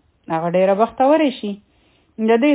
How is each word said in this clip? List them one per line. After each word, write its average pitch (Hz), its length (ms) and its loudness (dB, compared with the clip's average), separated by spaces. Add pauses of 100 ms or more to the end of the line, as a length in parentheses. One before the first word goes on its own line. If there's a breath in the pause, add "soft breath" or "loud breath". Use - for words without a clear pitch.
(280)
هغه 165 280 -4
ډېره 190 180 2 (100)
بختوره 277 460 0 (120)
شي. 208 100 -8 (760)
د - 20 4 (120)
دې 294 120 4